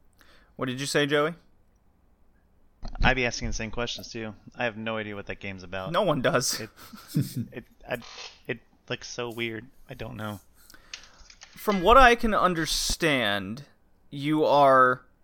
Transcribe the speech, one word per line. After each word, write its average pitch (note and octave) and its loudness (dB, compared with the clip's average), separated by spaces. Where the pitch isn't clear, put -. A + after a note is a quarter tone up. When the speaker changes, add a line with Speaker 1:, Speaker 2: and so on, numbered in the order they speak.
Speaker 1:
What C3 -6
did B2+ -6
you C#3+ -4
say, D3 0
Joey? D3 0
Speaker 2:
I'd B2+ 6
be B2+ 0
asking A#2 -4
the A2 -4
same A2 -6
questions, A#2 -6
too. A2 -10
I B2 -4
have G#2+ -4
no A2 -4
idea G#2 -6
what G2+ -10
that F#2+ -10
game's F#2+ -12
about. F#2+ -8
Speaker 1:
No F#3+ 0
one D3 0
does. - 0
Speaker 2:
It, A2 -12
Speaker 3:
<laughs> C3 -2
Speaker 2:
it, B2+ -12
I, B2+ -2
it B2 -6
looks - -8
so A#2+ -8
weird. A2+ -6
I - -14
don't A#2+ -12
know. G#2+ -8
Speaker 1:
From G3 -2
what A3 8
I B3 10
can A3 0
understand, C#3 0
you D3 0
are, C3 6